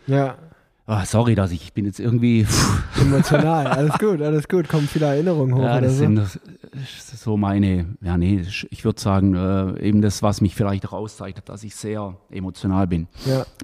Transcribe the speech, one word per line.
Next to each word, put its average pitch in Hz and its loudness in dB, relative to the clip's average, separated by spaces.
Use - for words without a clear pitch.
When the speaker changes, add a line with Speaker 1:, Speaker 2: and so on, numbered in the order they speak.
Speaker 1:
Ja. 135 0
Speaker 2:
Ah, 104 -2
sorry, 113 2
dass 95 2
ich, 87 -6
ich - -20
bin 101 -4
jetzt 101 -8
irgendwie, 117 2
pff. - 0
Speaker 1:
Emotional, 147 2
Speaker 2:
<laughs> - -
Speaker 1:
alles 147 0
gut, 202 0
alles 151 0
gut, 180 0
kommen 151 2
viele 151 0
Erinnerungen 143 2
hoch 127 2
Speaker 2:
Ja, 120 2
Speaker 1:
oder 123 2
Speaker 2:
das 131 4
Speaker 1:
so. 131 0
Speaker 2:
sind 107 4
das, 104 -2
das - -14
ist 117 -18
so 107 -2
meine, 98 0
ja, 87 -2
nee, 90 2
ich - -16
würd 110 -2
sagen, 98 2
äh, 95 -2
eben 104 2
das, 104 0
was 104 0
mich 104 2
vielleicht 98 -2
auch - -18
auszeichnet, 98 -12
dass 101 -16
ich 104 -16
sehr 104 -8
emotional 95 -2
bin. 85 -2
Speaker 1:
Ja. 131 -2